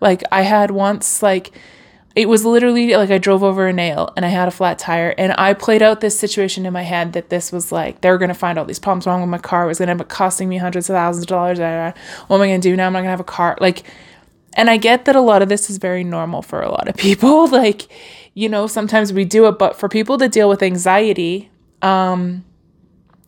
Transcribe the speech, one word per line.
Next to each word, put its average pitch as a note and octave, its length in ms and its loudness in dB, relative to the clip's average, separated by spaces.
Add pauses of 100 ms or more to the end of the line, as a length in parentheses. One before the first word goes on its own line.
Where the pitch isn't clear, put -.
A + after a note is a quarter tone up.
like, F#3 320 0
I F#3+ 100 2
had G3+ 300 2
once, G3+ 500 -4
like, F#3+ 300 0 (640)
it G#3+ 120 2
was A3 160 4
literally, A#3 520 2
like, G3+ 160 2
I F#3+ 60 4
drove G3 260 2
over F#3+ 240 0
a F#3 40 -2
nail E3+ 440 -2
and F3+ 100 -2
I F3 40 0
had F3+ 180 0
a F3 40 -6
flat F3 280 -2
tire, E3+ 360 -2
and F#3+ 220 0
I G3 160 4
played A3 280 2
out G#3+ 180 4
this G#3 180 -2
situation G3 480 -4
in F3+ 60 -6
my F3+ 100 -6
head E3+ 300 -4
that E3+ 160 -6
this F3 240 -4
was, F3 180 -6
like, E3 300 -6
they F#3 100 4
were F#3 80 4
gonna F3+ 160 -2
find F3 240 -4
all D3+ 60 -4
these - 160 -12
problems F#3 260 -4
wrong F3+ 140 -2
with F3+ 100 -4
my F3 80 -4
car. F3 260 -2
It E3+ 40 -2
was E3+ 100 -4
gonna F3+ 140 -2
end F3 80 -4
up D#3+ 80 -12
costing F#3 400 -2
me F#3 80 -4
hundreds F3+ 340 -6
of F#3+ 40 -2
thousands F3 300 -2
of F3 40 -14
dollars. F3+ 300 -2
Da, E3 120 -2
da, E3 200 -6
da. - 80 -16 (280)
What G3 120 2
am G3+ 40 4
I G3 60 2
gonna F#3+ 100 2
do F3+ 160 2
now? F#3 140 0
I'm F#3 40 -2
not F#3 80 -2
gonna F#3 100 -4
have F3+ 100 -4
a F3+ 40 -10
car. F3 360 -2
Like, F3+ 240 0 (720)
and A3 140 4
I A3+ 60 4
get A#3 300 2
that C4+ 100 4
a C4+ 40 4
lot G#3+ 220 6
of F#3+ 60 0
this G#3 200 -2
is G3 100 -8
very F3+ 260 -4
normal E3+ 360 -6
for - 220 -10
a - 80 -4
lot - 160 -4
of - 100 -6
people. C4 520 4
<laughs> - 20 -2
Like, A#3 380 2 (460)
you G#3+ 140 -4
know, G#3+ 200 -2
sometimes G#3+ 440 0
we F#3+ 120 0
do G#3+ 240 6
it, G#3+ 100 0
but - 180 0
for G3+ 120 -4
people A3 300 -2
to C4 100 2
deal G#3 200 4
with G3 140 2
anxiety, F#3 880 0 (320)
um, F#3 640 -2 (840)